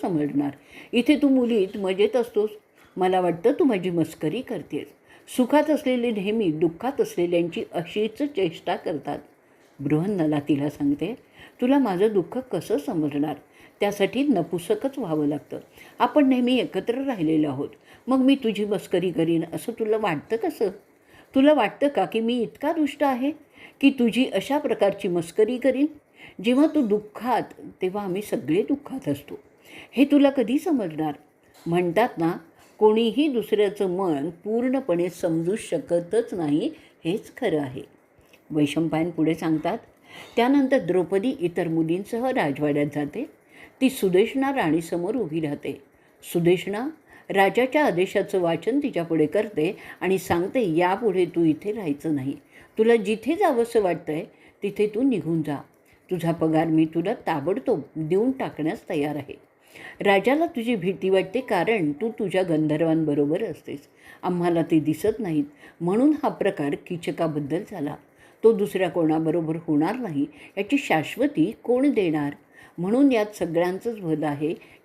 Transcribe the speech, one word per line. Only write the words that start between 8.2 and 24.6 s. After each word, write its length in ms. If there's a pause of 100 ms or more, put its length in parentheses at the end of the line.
चेष्टा 520
करतात." 440 (600)
बृहन्नला 600
तिला 300
सांगते, 460 (460)
"तुला 160
माझं 360
दुःख 240
कसं 400
समजणार? 580 (440)
त्यासाठी 440
नपुसकच 720
व्हावं 300
लागतं. 320 (400)
आपण 300
नेहमी 280
एकत्र 460
राहिलेलो 440
आहोत. 220 (380)
मग 100
मी 180
तुझी 300
मस्करी 460
करीन 320 (100)
असं 180
तुला 260
वाटतं 380
कसं? 340 (640)
तुला 180
वाटतं 340
का 180
की 140
मी 200
इतका 340
दुष्ट 300
आहे 280 (500)
की 80
तुझी 360
अशा 320
प्रकारची 500